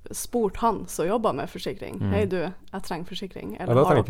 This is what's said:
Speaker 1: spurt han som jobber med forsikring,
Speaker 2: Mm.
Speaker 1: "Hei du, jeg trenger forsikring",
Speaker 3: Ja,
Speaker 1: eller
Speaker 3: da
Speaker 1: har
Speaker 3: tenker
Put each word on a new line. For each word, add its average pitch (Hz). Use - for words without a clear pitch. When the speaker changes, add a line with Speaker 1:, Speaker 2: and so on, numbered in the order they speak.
Speaker 1:
spurt 214
han 214
som -
jobber 214
med 135
forsikring, -
Speaker 2:
Mm. 196
Speaker 1:
"Hei 202
du, 185
jeg 185
trenger 170
forsikring", -
Speaker 3:
Ja, -
Speaker 1:
eller 117
Speaker 3:
da 131
Speaker 1:
har 160
Speaker 3:
tenker 113